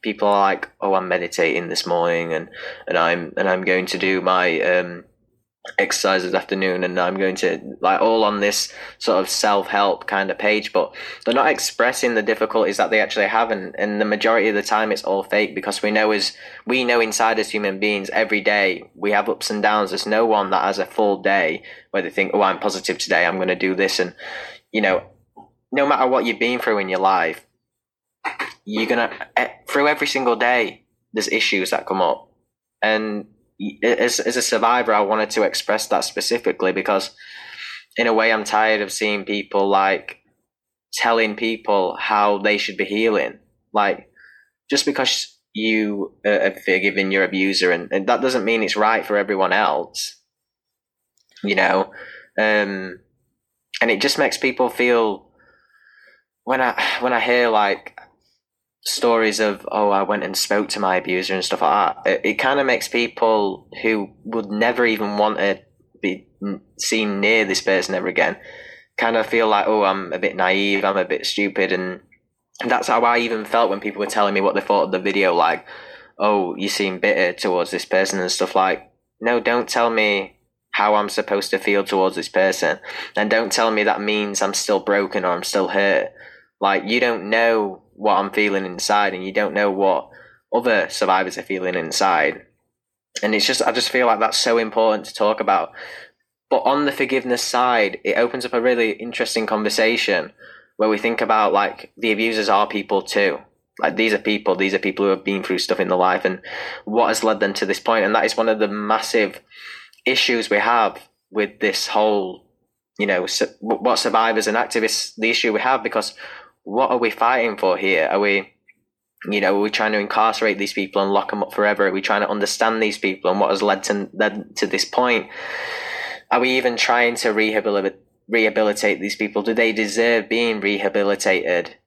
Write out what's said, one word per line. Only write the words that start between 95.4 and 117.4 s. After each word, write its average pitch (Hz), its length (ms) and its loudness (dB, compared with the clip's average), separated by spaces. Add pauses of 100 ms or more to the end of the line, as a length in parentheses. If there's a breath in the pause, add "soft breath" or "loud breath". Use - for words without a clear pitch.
about. 95 320 0 (800 loud breath)
But 131 140 2
on 139 200 2
the 139 80 0
forgiveness 127 500 -2
side, 120 600 2
it - 140 0
opens 120 260 0
up 123 80 -6
a 120 80 0
really 120 300 2
interesting 113 560 -4
conversation 107 840 0 (440 loud breath)
where 110 120 2
we 107 100 2
think 117 220 0
about, 110 320 2
like, - 440 -2
the 110 160 0
abusers 110 360 0
are 104 180 4
people 98 360 -2
too. 95 360 0 (420)
Like, - 160 0
these 110 160 2
are 101 60 0
people, 104 380 0
these 95 180 0
are 98 40 2
people 101 260 -2
who 101 60 4
have 95 140 -2
been 98 180 -2
through 90 160 -2
stuff 90 220 -2
in 92 80 0
their 92 100 2
life 90 260 2
and 92 160 -2 (460 loud breath)
what 110 220 2
has 110 140 0
led 107 180 2
them 98 140 0
to - 120 -4
this 95 120 -2
point. 110 260 2
And 107 100 0
that 110 100 4
is 110 120 -2
one 113 120 0
of 110 100 2
the 104 100 0
massive 104 720 -2 (640 loud breath)
issues 127 440 0
we 104 80 4
have 110 400 2 (320)
with 104 300 -2
this - 260 -2
whole, 104 640 0 (480)
you 104 80 0
know, 90 200 0
su-, - 200 -2 (160)
w-, 110 200 -2
what 120 160 2
survivors 110 500 2
and 107 80 0
activists, - 640 -2
the 113 120 0
issue 117 220 0
we 107 80 0
have, 127 220 0
because - 320 -2 (500 loud breath)
what 117 260 0
are 123 80 2
we 117 120 2
fighting 117 480 0